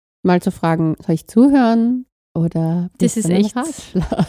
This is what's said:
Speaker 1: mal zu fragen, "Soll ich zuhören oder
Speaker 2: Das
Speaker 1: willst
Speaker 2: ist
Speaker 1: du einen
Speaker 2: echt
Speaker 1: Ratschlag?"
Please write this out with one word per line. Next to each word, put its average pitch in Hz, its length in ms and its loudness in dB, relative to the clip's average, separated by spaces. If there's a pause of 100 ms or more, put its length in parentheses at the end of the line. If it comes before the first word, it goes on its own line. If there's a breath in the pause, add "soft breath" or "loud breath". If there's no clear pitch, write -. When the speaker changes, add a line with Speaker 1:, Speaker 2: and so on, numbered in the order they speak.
(260)
Speaker 1:
mal 180 160 2
zu 190 100 -2
fragen, 160 440 -2 (100)
"Soll 165 100 0
ich - 120 -8
zuhören 247 800 2 (320)
oder 165 520 -2 (100)
Speaker 2:
Das 233 160 0
Speaker 1:
willst - 20 -4
Speaker 2:
ist 208 120 -2
Speaker 1:
du 180 40 0
einen 202 120 2
Speaker 2:
echt 202 120 -6
Speaker 1:
Ratschlag?" 247 720 -4